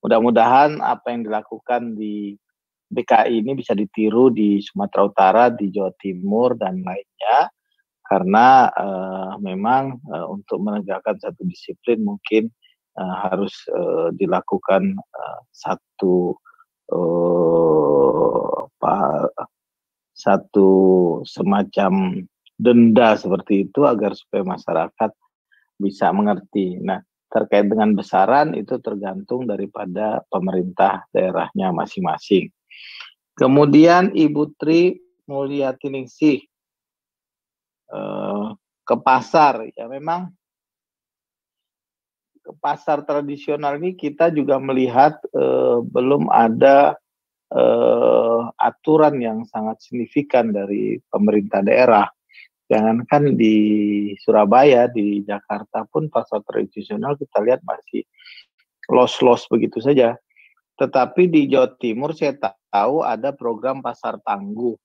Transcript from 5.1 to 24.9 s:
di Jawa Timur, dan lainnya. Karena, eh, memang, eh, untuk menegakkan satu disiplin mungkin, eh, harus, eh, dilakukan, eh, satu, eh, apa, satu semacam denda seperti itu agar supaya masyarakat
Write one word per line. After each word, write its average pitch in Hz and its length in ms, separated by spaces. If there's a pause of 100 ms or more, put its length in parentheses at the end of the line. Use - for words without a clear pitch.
di 101 240
Jawa 95 240
Timur, 101 560
dan 92 320
lainnya. 165 640 (560)
Karena, 113 640
eh, 95 720
memang, 120 640
eh, 82 240
untuk 101 320
menegakkan 101 560
satu 101 240
disiplin 110 640
mungkin, 110 480 (480)
eh, 92 140 (100)
harus, 95 400
eh, 85 480
dilakukan, 95 800
eh, - 460 (100)
satu, 90 880 (560)
eh, 82 1700
apa, - 640 (880)
satu 98 560 (560)
semacam 98 920 (340)
denda 117 640
seperti 98 480
itu 139 160
agar 107 320
supaya - 320
masyarakat 87 640 (680)